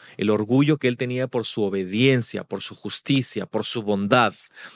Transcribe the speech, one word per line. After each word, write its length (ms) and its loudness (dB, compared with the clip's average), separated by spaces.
el 120 0
orgullo 480 2
que 100 0
él 100 0
tenía 300 -4
por 180 -4
su 180 -2
obediencia, 800 2
por 180 -8
su 140 -12
justicia, 680 -2
por 200 -4
su 160 -2
bondad. 520 2